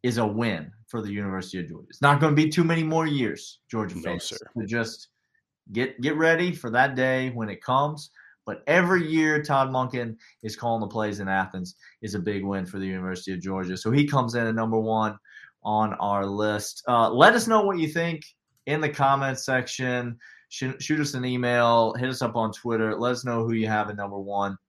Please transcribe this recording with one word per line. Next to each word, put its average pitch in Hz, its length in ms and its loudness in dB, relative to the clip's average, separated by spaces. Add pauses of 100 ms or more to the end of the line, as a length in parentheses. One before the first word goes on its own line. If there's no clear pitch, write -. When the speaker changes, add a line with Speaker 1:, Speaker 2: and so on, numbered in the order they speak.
Speaker 1:
is 120 160 0
a 113 80 2
win 104 460 -2 (160)
for 113 140 -6
the 101 100 -8
University 95 480 -6
of 80 100 -8
Georgia. - 200 -16
It's - 120 -8
not 143 180 6
gonna 151 160 4
be 156 140 4
too 170 140 2
many 165 200 2
more 160 220 0
years, 135 540 -4 (100)
Georgia 101 260 -4
Speaker 2:
No, 85 60 -8
Speaker 1:
fans, 90 240 -6
Speaker 2:
sir. - 120 -8 (200)
Speaker 1:
to 107 80 -4
just 113 440 -4 (640)
get, 120 300 -2
get 151 160 -2
ready 165 340 4
for 127 200 -8
that 131 240 4
day 131 340 0
when 117 180 -6
it 95 160 -10
comes. 147 460 -2 (360)
But 107 220 -8
every 175 400 4
year 156 340 2
Todd 135 280 2
Monken 123 480 -4 (240)
is 110 160 -8
calling 113 240 -2
the 101 60 -4
plays 104 340 -2
in 95 80 -6
Athens 95 460 -2 (260)
is 104 140 -8
a 101 40 -2
big 98 240 -2
win 98 220 -4
for 95 140 -10
the 95 80 -4
University 92 460 -6
of 90 60 -6
Georgia. 92 380 -6
So 110 140 -4
he 143 140 4
comes 127 300 0
in 117 100 0
at 113 100 -2
number 113 240 0
one 110 380 0 (440)
on 107 320 0
our 101 320 0
list. 104 600 -2
Uh, 120 220 4
let 165 260 8
us 226 120 0
know 220 140 6
what 196 160 0
you 156 100 0
think 165 360 -2 (420)
in 151 160 0
the 147 80 0
comments 139 560 2
section. 123 720 -2 (320)
Sh-, 131 300 -6
shoot 156 200 -2
us 143 160 -2
an 127 100 -4
email, 120 680 4
hit 127 160 -2
us 127 120 -6
up 120 140 -2
on 110 160 0
Twitter. 110 440 -2
Let 120 180 0
us 123 120 -6
know 117 180 -2
who 113 100 0
you 113 140 0
have 107 220 0
at 101 60 -8
number 101 240 -8
one 98 360 -2 (140)